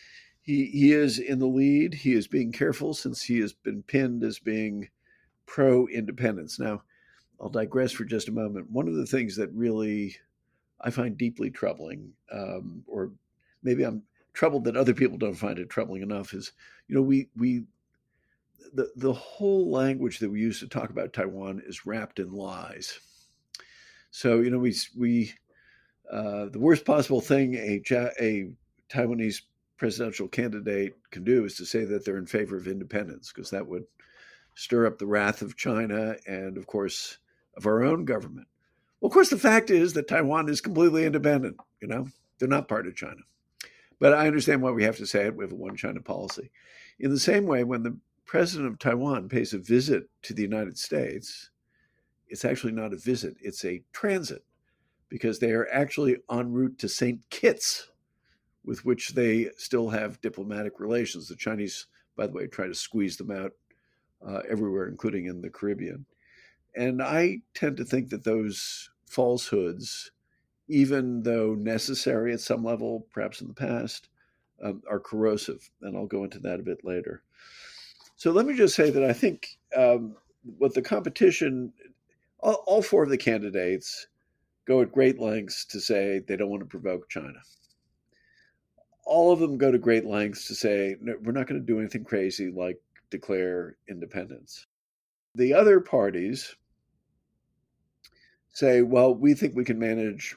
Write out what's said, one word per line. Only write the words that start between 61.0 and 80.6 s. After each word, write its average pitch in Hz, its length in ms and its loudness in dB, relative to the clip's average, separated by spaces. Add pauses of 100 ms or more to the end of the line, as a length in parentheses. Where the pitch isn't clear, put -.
The 85 80 -16
Chinese, 104 480 -6 (320)
by 104 100 -2
the - 60 -8
way, 98 140 -8
try 95 200 -8
to 87 80 -8
squeeze 101 400 -4
them 98 160 -10
out, 95 220 -8 (680)
uh, 98 280 -8
everywhere, 98 380 -2
including 101 380 -4
in 90 160 -10
the 87 80 -10
Caribbean. 101 560 -8 (720)
And 127 260 -2
I 170 420 0 (100)
tend 147 240 -2
to 120 80 -6
think 127 240 0
that 107 160 -6
those 110 640 -4 (160)
falsehoods, 117 1080 -2 (560)
even 135 560 2
though 113 320 0
necessary 113 800 -2
at 113 80 -6
some 117 200 -2
level, 113 520 -4
perhaps 107 260 -6
in - 80 -12
the - 60 -16
past, 120 560 -6 (520)
um, 101 280 -8
are 101 100 -2
corrosive. 107 720 -2 (100)
And 98 140 -8
I'll 101 100 -6
go 98 200 -4
into 95 140 -12
that 92 200 -6
a - 40 -10
bit - 200 -8
later. - 400 -6 (920)
So 165 140 2
let 208 140 6
me 294 80 0
just 226 220 4
say 151 140 6
that 139 140 2
I 127 100 4
think, - 440 -2 (180)
um, 120 420 4 (260)
what 127 300 0